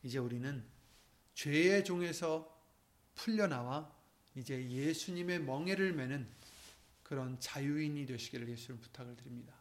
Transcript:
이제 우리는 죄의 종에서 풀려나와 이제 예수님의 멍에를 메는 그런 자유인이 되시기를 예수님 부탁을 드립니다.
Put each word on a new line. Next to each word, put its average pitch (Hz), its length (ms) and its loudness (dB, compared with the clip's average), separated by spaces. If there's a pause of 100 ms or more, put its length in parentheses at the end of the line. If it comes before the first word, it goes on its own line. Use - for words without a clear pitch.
이제 131 160 -2
우리는 120 460 -2 (680)
죄의 180 500 6
종에서 170 720 0 (580)
풀려나와 143 800 0 (400)
이제 127 360 -4
예수님의 170 720 0
멍에를 175 520 2
메는 131 360 -2 (760)
그런 127 380 -4
자유인이 147 680 0
되시기를 120 420 -4
예수님 117 320 -8
부탁을 120 360 -12
드립니다. 120 440 -12